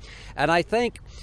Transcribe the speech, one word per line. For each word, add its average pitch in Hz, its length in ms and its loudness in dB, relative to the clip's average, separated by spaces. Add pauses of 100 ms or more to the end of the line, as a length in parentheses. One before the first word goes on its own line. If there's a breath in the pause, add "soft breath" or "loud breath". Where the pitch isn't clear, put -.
(360 loud breath)
and 151 160 4
I 170 100 6
think 233 380 2 (240 loud breath)